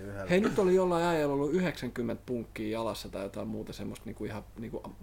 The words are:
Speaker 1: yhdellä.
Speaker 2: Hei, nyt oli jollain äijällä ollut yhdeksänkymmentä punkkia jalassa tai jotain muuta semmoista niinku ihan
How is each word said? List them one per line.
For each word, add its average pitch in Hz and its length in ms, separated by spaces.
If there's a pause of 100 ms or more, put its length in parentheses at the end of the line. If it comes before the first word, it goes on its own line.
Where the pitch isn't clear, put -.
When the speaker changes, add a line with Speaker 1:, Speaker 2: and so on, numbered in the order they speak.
Speaker 1:
yhdellä. 98 260
Speaker 2:
Hei, 180 120
nyt 226 180
oli 185 160
jollain 180 280
äijällä 156 300
ollut 143 200
yhdeksänkymmentä 127 720
punkkia 113 440 (100)
jalassa 107 300
tai 98 140
jotain 104 240
muuta 107 260
semmoista 104 320
niinku 107 200
ihan 104 180 (600)